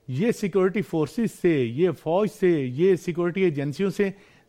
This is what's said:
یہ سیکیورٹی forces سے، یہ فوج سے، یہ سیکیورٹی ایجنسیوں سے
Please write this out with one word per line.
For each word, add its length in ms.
یہ 240
سیکیورٹی 500
forces 600
سے، 220
یہ 280
فوج 380
سے، 100
یہ 460
سیکیورٹی 460
ایجنسیوں 480
سے 200